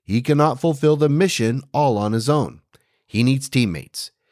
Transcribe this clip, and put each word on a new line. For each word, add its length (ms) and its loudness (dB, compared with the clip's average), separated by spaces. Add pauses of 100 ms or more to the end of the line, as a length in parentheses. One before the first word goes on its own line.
he 180 -2
cannot 400 2
fulfill 340 2
the 140 2
mission 540 0 (100)
all 240 0
on 160 -2
his 160 -2
own. 320 -2 (460)
He 160 -2
needs 260 -2
teammates. 600 -4 (200)